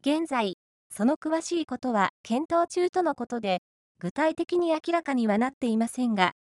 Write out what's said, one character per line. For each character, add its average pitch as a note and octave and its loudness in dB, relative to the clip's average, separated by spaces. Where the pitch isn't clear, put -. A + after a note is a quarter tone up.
現 D#4 0
在、 G#3+ -2
そ G3+ -2
の C#4+ 2
詳 D#4+ -2
し - -6
い E4 0
こ B3 -8
と B3+ -4
は G3+ 2
検 C4 -2
討 E4+ 0
中 F4+ 0
と F#4 0
の D4+ 0
こ A#3+ -8
と A#3+ -6
で、 F#3+ -2
具 F3 -6
体 D#4+ 0
的 E4+ 0
に F4 2
明 D#4+ 0
ら E4+ 2
か C#4 -4
に A#3 2
は G#3 2
な B3 2
っ C4+ -4
て C4 -2
い A3 2
ま A3+ 2
せ B3+ -4
ん A#3 0
が F#3+ 2